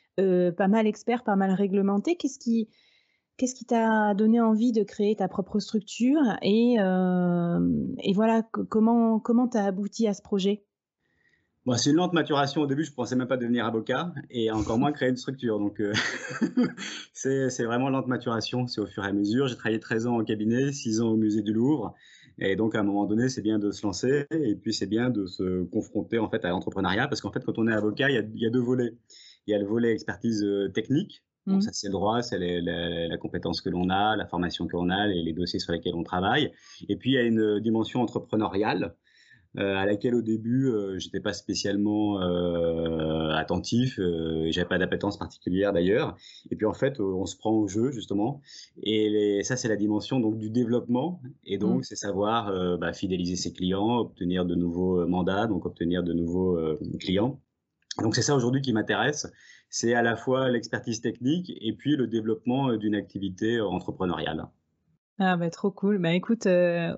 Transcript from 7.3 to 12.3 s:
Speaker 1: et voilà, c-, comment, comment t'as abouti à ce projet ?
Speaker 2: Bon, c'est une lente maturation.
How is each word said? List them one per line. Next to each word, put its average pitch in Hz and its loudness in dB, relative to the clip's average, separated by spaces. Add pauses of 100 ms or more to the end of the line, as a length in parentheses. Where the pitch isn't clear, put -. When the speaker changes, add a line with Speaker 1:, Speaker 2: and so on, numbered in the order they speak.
Speaker 1:
et 196 0
voilà, 220 4
c-, 208 -6
comment, 226 4
comment 240 2
t'as 226 2
abouti 202 0
à 202 0
ce - -14
projet ? 202 0 (1040)
Speaker 2:
Bon, 123 2
c'est 131 2
une 156 6
lente 175 2
maturation. 147 2